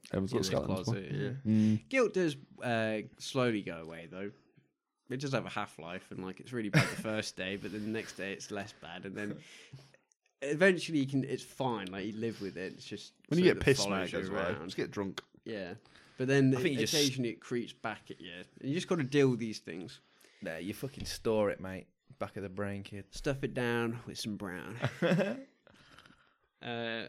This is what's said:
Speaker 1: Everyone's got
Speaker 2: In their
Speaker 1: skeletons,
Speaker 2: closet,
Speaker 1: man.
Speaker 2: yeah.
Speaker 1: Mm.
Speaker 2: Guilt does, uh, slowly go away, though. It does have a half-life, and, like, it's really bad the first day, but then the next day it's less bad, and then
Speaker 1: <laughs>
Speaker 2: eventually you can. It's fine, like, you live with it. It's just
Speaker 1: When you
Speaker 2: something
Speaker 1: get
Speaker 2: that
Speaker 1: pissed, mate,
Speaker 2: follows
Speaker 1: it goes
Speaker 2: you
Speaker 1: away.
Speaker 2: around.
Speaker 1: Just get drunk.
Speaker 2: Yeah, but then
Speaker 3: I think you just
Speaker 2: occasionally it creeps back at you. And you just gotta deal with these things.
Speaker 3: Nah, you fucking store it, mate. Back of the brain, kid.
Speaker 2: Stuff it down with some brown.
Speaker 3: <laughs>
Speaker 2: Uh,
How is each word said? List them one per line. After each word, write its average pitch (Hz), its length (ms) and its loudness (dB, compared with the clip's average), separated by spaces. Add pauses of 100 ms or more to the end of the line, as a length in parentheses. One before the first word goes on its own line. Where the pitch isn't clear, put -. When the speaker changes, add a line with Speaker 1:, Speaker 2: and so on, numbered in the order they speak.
(120)
Speaker 1:
Everyone's 95 220 0
got 120 40 2
Speaker 2:
In 104 40 4
their - 20 2
Speaker 1:
skeletons, 95 420 0
Speaker 2:
closet, 101 260 -2
Speaker 1:
man. 101 340 -2
Speaker 2:
yeah. 110 60 4
Speaker 1:
Mm. 107 380 6
Speaker 2:
Guilt 254 240 4
does, 170 220 2 (280)
uh, 110 360 0 (180)
slowly 120 460 2
go 85 180 -6
away, 82 300 -12
though. 98 200 -8 (760)
It 131 100 -4
does 139 140 -2
have 104 140 0
a - 20 -8
half-life, 92 640 -8
and, 95 120 -8
like, 92 160 -8
it's 120 140 -14
really 110 160 -2
bad 127 200 6
the - 120 -8
first 107 340 -4
day, 95 200 -4
but 98 160 -8
then 104 100 -6
the 107 80 -4
next 110 240 -6
day 95 180 -6
it's - 200 -10
less 101 280 -8
bad, 87 280 -14
and 98 80 -10
then 104 220 -6 (520)
Speaker 1:
<laughs> - 540 -20
Speaker 2:
eventually 160 560 4
you 135 80 2
can. 135 160 2
It's 123 200 -4
fine, 117 480 -2
like, 98 140 -4
you 107 80 -4
live 110 280 -2
with 92 160 -6
it. 90 160 -4
It's - 120 -16
just - 280 -10 (160)
Speaker 1:
When 160 100 4
you 180 60 8
Speaker 2:
something 156 100 10
Speaker 1:
get - 40 -4
Speaker 2:
that - 60 2
Speaker 1:
pissed, 131 240 6
mate, 98 60 2
Speaker 2:
follows 95 140 0
Speaker 1:
it - 20 -6
goes 92 180 -2
Speaker 2:
you 98 60 -2
Speaker 1:
away. 82 80 0
Speaker 2:
around. 85 220 -2
Speaker 1:
Just 92 120 -6
get - 140 -2
drunk. 98 300 -4 (240)
Speaker 2:
Yeah, 104 280 -6 (460)
but 127 80 0
then 135 280 8
Speaker 3:
I 123 60 0
think 135 140 2
you 123 60 0
just 107 120 2
Speaker 2:
occasionally 131 380 4
it - 80 -10
creeps 120 340 -4
back - 380 -8
at - 100 -14
you. 87 100 -12 (280)
And 131 100 -6
you 143 60 0
just - 120 -2
gotta 170 160 2
deal 139 260 6
with 120 100 2
these 110 200 -4
things. - 400 -10 (440)
Speaker 3:
Nah, 82 140 -6
you 90 180 -4
fucking 127 300 -8
store 107 440 2
it, - 100 -4
mate. 92 280 -8 (320)
Back 98 180 -6
of 98 60 -6
the 98 60 -6
brain, 98 340 -4
kid. 98 280 -12
Speaker 2:
Stuff 139 320 -4
it 117 100 -2
down 120 540 0
with 90 120 -10
some 107 160 -4
brown. 90 420 -8 (240)
Speaker 3:
<laughs> 202 440 2 (1160)
Speaker 2:
Uh, 117 480 -4